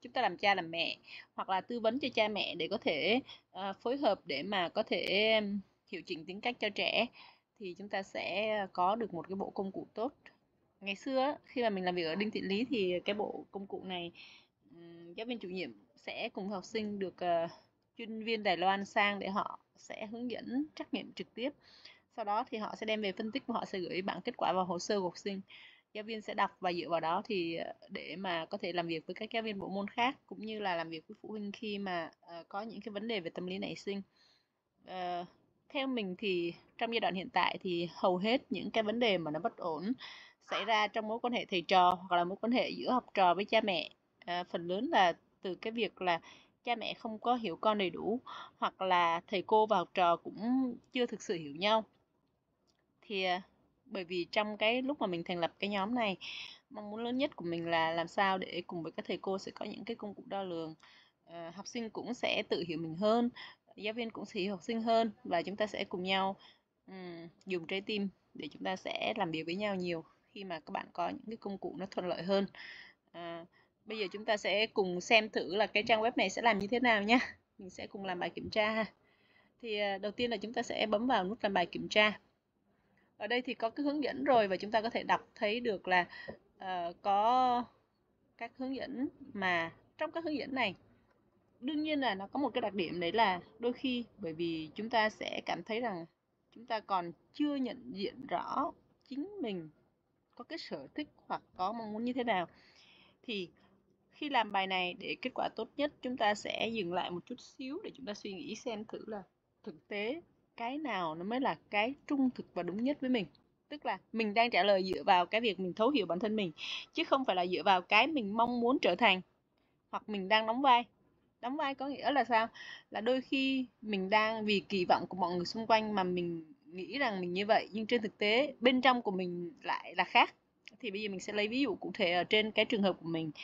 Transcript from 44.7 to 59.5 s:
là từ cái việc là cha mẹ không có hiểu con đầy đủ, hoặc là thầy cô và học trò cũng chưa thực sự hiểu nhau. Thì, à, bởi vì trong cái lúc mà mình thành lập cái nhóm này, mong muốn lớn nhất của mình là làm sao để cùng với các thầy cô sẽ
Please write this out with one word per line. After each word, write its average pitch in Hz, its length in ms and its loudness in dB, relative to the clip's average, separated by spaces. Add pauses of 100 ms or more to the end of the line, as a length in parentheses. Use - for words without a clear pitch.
là 190 200 8 (300)
từ 185 120 -6
cái 226 180 -8
việc 220 300 -4
là 170 180 0 (440)
cha 240 100 -2
mẹ - 200 -4
không 220 240 -8
có 247 160 0
hiểu 220 220 -2
con 214 220 2
đầy 190 120 2
đủ, 170 300 -2 (380)
hoặc 190 240 -4
là 175 440 4
thầy 185 160 0
cô 220 240 6
và 214 100 4
học 170 180 0
trò 170 220 6
cũng 247 580 -2 (180)
chưa 247 140 2
thực 226 160 -6
sự 214 120 -2
hiểu 156 220 -6
nhau. 208 280 4 (1160)
Thì, 196 220 -2
à, 180 180 2 (420)
bởi 190 200 -6
vì 170 280 -2
trong 214 240 2
cái 226 260 4
lúc 269 180 -2
mà 233 60 0
mình 185 180 -2
thành 175 160 -2
lập 165 180 0
cái 202 120 -2
nhóm 208 240 0
này, 214 220 0 (540)
mong 208 200 -10
muốn 220 140 -6
lớn 240 140 -2
nhất 285 180 0
của - 80 -8
mình 170 260 -2
là 165 200 4
làm 170 180 -2
sao 190 300 2
để 180 280 -4
cùng 175 160 -6
với 156 100 -6
các 202 160 -8
thầy 185 140 -2
cô 190 160 -2
sẽ - 160 -10